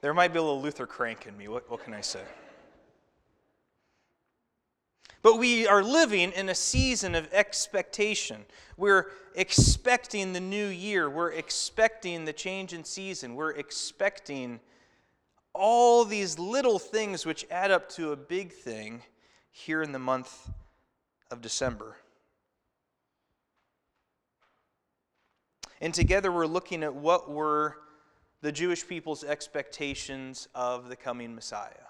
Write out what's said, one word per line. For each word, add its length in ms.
There 140
might 180
be 60
a 40
little 200
Luther 240
Crank 400
in 100
me. 120
What, 200
what 140
can 100
I 100
say? 200
But 180
we 260
are 160
living 480
in 200
a 40
season 640
of 160
expectation. 1120
We're 300
expecting 960
the 80
new 280
year. 420
We're 220
expecting 920
the 80
change 420
in 100
season. 500
We're 160
expecting 1120
all 520
these 340
little 400
things 480
which 240
add 220
up 180
to 220
a 40
big 360
thing 500
here 320
in 80
the 80
month 500
of 80
December. 560
And 120
together 380
we're 160
looking 380
at 100
what 340
were 500
the 120
Jewish 340
people's 380
expectations 1300
of 340
the 60
coming 400
Messiah. 380